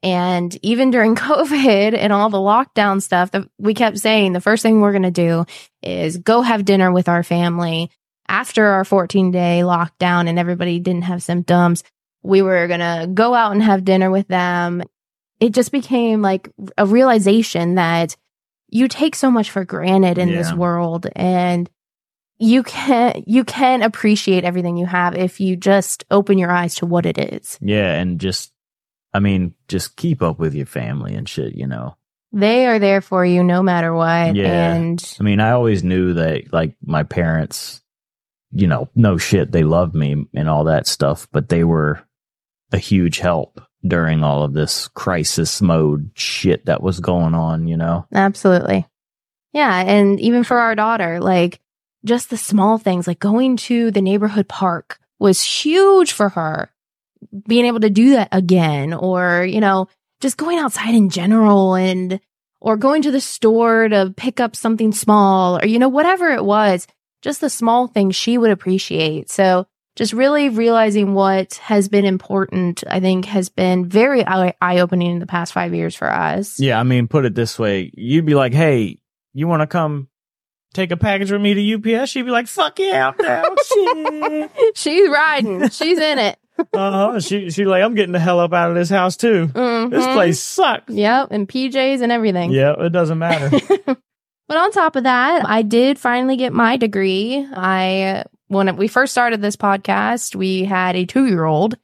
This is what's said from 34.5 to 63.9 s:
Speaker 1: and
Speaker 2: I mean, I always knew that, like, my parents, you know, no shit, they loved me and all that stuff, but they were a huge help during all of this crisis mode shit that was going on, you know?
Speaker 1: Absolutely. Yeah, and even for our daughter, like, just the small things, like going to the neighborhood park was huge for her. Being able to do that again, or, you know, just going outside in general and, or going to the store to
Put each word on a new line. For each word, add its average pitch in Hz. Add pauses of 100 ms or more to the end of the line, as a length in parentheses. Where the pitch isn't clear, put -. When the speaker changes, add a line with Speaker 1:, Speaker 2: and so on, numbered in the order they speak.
Speaker 1:
and 170 (160)
Speaker 2:
I -
mean, 101
I 110
always 113
knew 90
that, 80
like, 80 (100)
my 76
parents, - (680)
you 95
know, 117
no 104
shit, 80
they 85
loved 82
me 73
and 78
all 76
that 80
stuff, -
but 73
they 85
were 78 (720)
a 98
huge 90
help 85 (260)
during 80
all 73
of 71
this 76
crisis 85
mode 78
shit -
that 80
was 92
going 85
on, 80
you 82
know? 82
Speaker 1:
Absolutely. 190 (680)
Yeah, 269 (100)
and 202
even 240
for 247
our 226
daughter, 208
like, 180 (460)
just 240
the 233
small 208
things, 185
like 175
going 240
to 233
the 202
neighborhood 202
park - (200)
was 196
huge 370
for 208
her. 160 (760)
Being 240
able 233
to 214
do 226
that 233
again, 165
or, 180
you 190
know, 190 (320)
just 262
going 339
outside 233
in 208
general 196
and, 185 (400)
or 220
going 269
to 285
the 262
store 226
to 196